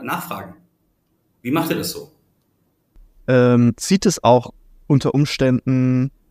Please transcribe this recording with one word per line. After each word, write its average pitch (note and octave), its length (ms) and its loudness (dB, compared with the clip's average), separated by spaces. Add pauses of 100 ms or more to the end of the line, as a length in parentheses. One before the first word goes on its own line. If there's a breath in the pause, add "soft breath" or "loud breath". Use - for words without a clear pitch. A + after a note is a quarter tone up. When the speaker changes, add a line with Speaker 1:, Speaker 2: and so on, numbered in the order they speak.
Speaker 1:
nachfragen. A2+ 520 -10 (880)
Wie B2 80 -8
macht E3+ 200 -2
ihr E3 60 -2
das - 140 -8
so? - 220 -16 (1120)
Speaker 2:
Ähm, B2 500 4
zieht - 300 0
es - 160 0
auch A#2+ 300 2 (340)
unter C#3 280 0
Umständen B2+ 960 0 (200)